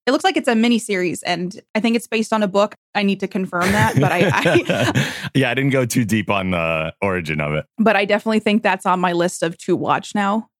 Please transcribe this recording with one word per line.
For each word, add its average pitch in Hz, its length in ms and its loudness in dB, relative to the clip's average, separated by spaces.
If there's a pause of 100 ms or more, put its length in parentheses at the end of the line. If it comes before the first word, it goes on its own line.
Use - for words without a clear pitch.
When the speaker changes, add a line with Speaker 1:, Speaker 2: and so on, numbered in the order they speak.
Speaker 1:
It 247 60 0
looks 294 120 0
like 370 120 2
it's 277 120 -2
a 240 60 2
miniseries, 214 720 0
and 175 360 -4 (160)
I 220 40 -2
think 226 140 0
it's 233 140 -4
based 226 240 -2
on 214 100 0
a 208 60 0
book. 202 260 2 (200)
I 202 100 0
need 196 160 0
to 190 80 -4
confirm 185 420 -2
that, 214 300 2
but 175 100 4
I, 180 120 2 (100)
I 135 800 2 (160)
Speaker 2:
<laughs> - 60 -6
Yeah, 131 160 2
I 117 40 2
didn't 139 160 2
go 131 160 2
too 123 180 0
deep 104 240 0
on 95 220 0
the 82 500 -2
origin 87 400 -2
of 76 120 -2
it. 78 140 -4 (120)
Speaker 1:
But 214 160 4
I 202 100 0
definitely 208 360 0
think 214 240 0
that's 190 220 0
on 185 120 2
my 180 140 0
list 175 320 -2
of 170 140 -4
to 175 180 -2
watch 147 380 -2
now, 208 340 -2 (120)